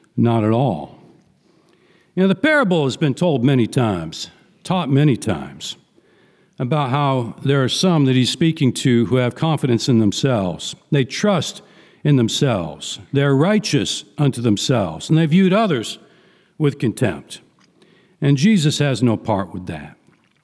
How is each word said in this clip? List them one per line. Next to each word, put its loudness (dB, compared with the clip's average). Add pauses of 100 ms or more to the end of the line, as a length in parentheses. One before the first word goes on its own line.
(160)
not 2
at 2
all? -2 (1160)
You 2
know, 4
the 0
parable 2
has -2
been 0
told 0
many 4
times, -2 (340)
taught -2
many 4
times, -8 (840)
about -2
how -2
there 2
are 0
some 0
that 2
he's 2
speaking 0
to 0
who 0
have 0
confidence -2
in 4
themselves. -2 (160)
They 2
trust -2 (400)
in 2
themselves. -2 (120)
They're 2
righteous 0 (120)
unto 0
themselves, -2
and 4
they 4
viewed 4
others -2 (580)
with -2
contempt. -4 (800)
And 2
Jesus 2
has 0
no 2
part -4
with -12
that. -14 (460)